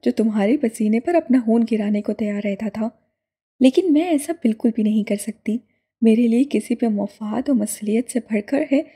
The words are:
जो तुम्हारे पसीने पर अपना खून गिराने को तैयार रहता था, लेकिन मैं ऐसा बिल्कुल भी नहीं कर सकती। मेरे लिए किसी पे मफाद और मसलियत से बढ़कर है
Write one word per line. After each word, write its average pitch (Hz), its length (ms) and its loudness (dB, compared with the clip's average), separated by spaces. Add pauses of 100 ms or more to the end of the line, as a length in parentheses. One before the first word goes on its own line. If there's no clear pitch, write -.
जो 240 60 0
तुम्हारे 214 460 2
पसीने 220 440 0
पर 349 140 -2
अपना 285 260 2
खून 226 240 2
गिराने 214 360 -2
को 214 120 -4
तैयार 208 300 -4
रहता 208 260 -4
था, 220 300 -6 (640)
लेकिन 320 300 4
मैं 302 100 4
ऐसा 339 300 -2
बिल्कुल 226 440 0
भी 220 60 -2
नहीं 214 220 0
कर 202 120 -2
सकती। 214 440 -6 (440)
मेरे 226 240 6
लिए 240 160 4
किसी 233 300 -2
पे 233 140 -2
मफाद 208 640 -4
और 262 60 4
मसलियत 214 520 -2
से 240 120 -4
बढ़कर 226 520 -4
है 302 220 2